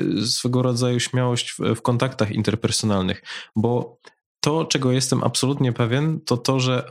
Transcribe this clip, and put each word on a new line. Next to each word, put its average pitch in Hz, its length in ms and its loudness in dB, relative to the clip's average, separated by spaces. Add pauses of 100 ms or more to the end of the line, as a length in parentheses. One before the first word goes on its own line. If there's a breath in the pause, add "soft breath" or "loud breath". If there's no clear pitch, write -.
(260)
swego 123 360 0
rodzaju 123 380 0
śmiałość 123 520 -2
w, 110 240 -2
w - 60 -8
kontaktach 120 500 0
interpersonalnych, 101 920 0 (320 loud breath)
bo 120 420 0 (460 loud breath)
to, 160 220 2
czego 135 260 0
jestem 127 320 0
absolutnie 127 500 0
pewien, 139 520 0
to 123 120 2
to, 135 220 0
że 127 320 0